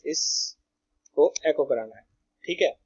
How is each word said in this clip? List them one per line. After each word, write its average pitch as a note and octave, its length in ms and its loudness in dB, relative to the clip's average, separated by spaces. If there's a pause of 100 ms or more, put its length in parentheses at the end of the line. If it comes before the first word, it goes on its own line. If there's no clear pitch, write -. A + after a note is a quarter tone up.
इसको - 1300 -2 (120)
echo D3 200 2
कराना A2+ 300 -4
है, A2+ 80 -20 (400)
ठीक - 180 -4
है, F3+ 80 4 (160)